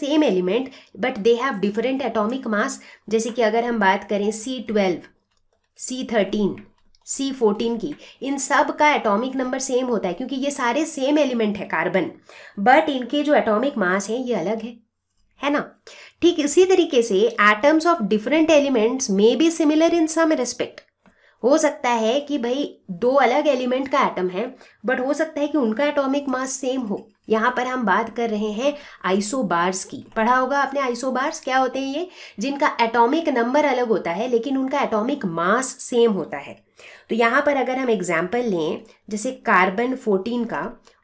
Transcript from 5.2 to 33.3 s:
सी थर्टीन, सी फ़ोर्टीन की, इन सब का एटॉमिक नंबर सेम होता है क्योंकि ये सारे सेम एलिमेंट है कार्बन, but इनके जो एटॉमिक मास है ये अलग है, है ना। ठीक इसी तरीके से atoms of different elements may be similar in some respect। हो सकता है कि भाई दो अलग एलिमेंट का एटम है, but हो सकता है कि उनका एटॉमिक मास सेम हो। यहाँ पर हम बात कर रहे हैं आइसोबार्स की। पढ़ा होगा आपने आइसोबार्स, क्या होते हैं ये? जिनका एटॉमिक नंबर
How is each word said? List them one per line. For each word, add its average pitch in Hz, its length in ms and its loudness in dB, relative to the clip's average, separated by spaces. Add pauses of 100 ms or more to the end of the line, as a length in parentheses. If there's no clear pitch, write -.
सी 254 360 -8
थर्टीन, 208 440 0 (500)
सी 269 260 -4
फ़ोर्टीन 226 460 0
की, 156 160 -8 (280)
इन 277 160 -4
सब 277 380 0
का 302 180 4
एटॉमिक 233 420 0
नंबर 254 220 -4
सेम 254 280 -2
होता 208 220 -2
है 175 60 -4
क्योंकि 254 220 -8
ये 277 140 -2
सारे 269 340 0
सेम 285 340 0
एलिमेंट 233 380 0
है 190 80 -10
कार्बन, 170 460 -2 (500)
but 269 280 4
इनके 277 340 -2
जो 294 120 2
एटॉमिक 226 440 2
मास 196 320 0
है 220 60 -2
ये 240 180 -4
अलग 202 280 -4
है, 233 140 -12 (640)
है 277 80 -2
ना। - 300 -4 (420)
ठीक 330 180 4
इसी 294 240 4
तरीके 349 380 4
से 226 380 2
atoms 285 460 4
of 339 140 4
different 226 460 2
elements 262 640 2
may 214 260 4
be 320 140 4 (100)
similar 311 300 4
in 330 180 2
some 320 220 2
respect। - 500 -4 (640)
हो 269 160 4
सकता 294 320 0
है 233 300 2
कि 285 180 -4
भाई 247 300 -2 (240)
दो 240 240 0
अलग 262 320 2
एलिमेंट 254 400 0
का 269 180 2
एटम 185 220 -4
है, 185 160 -4 (420)
but 247 140 0
हो 262 140 -2
सकता 320 260 -4
है 294 80 -2
कि 302 100 -2
उनका 233 280 0
एटॉमिक 277 420 -2
मास 262 240 -4
सेम 262 300 -4
हो। 202 240 -8 (220)
यहाँ 220 280 2
पर 247 100 -2
हम 254 180 -4
बात 214 320 0
कर 233 140 -2
रहे 214 220 -4
हैं 269 220 -2 (300)
आइसोबार्स 190 800 0
की। - 200 -14 (120)
पढ़ा 226 200 2
होगा 262 220 0
आपने 277 220 -2
आइसोबार्स, 262 600 -4
क्या 262 180 0
होते 262 200 0
हैं 269 160 -4
ये? 349 140 -6 (300)
जिनका 277 420 -2
एटॉमिक 247 480 2
नंबर 254 360 2